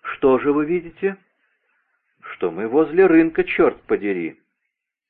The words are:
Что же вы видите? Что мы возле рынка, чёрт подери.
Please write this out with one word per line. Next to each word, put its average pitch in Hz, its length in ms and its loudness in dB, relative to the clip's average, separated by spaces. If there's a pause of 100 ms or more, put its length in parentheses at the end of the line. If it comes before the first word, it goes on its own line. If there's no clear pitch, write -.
Что 131 380 0
же 143 140 0
вы 151 120 -2
видите? 175 520 -6 (1040)
Что - 280 -8
мы 95 180 -8
возле 156 380 2
рынка, 165 380 4
чёрт - 400 0
подери. 95 560 -4 (720)